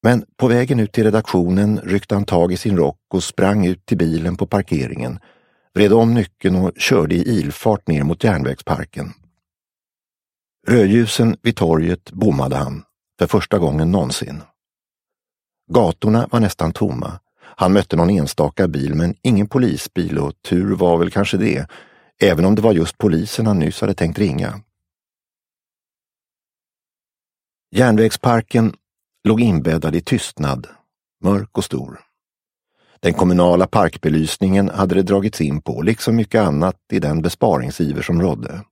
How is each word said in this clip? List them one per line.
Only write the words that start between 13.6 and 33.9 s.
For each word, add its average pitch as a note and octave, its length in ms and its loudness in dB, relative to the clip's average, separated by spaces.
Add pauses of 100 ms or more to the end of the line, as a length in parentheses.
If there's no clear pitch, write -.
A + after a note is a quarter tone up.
någonsin. G2+ 500 -4 (1300)
Gatorna G#2+ 600 2
var A#2+ 80 2
nästan F2 340 0
tomma. F2 460 -4 (200)
Han - 340 0
mötte G2 220 2
någon E2+ 140 2
enstaka D#2+ 580 0
bil, C#2+ 280 -4
men F2 260 0
ingen G#2 260 2
polisbil, F2+ 720 -2
och C#2+ 220 -8
tur F#2+ 340 -2
var E2+ 220 2
väl E2+ 140 0
kanske G2+ 260 -2
det, G2 320 -2 (500)
även F2 260 2
om G#2 100 4
det G#2 60 -2
var A2 120 4
just E2 240 0
polisen G#2+ 500 -2
han G2+ 120 2
nyss D#2 220 -2
hade G2+ 120 -2
tänkt E2+ 260 -2
ringa. - 420 -2 (3000)
Järnvägsparken A2+ 1040 2 (500)
låg A2 180 2
inbäddad D#2+ 540 0
i E2+ 60 0
tystnad, - 680 -4 (560)
mörk G2 340 -2
och G2 60 -4
stor. B1+ 400 -10 (960)
Den F2 140 0
kommunala F2+ 540 4
parkbelysningen F#2 1040 0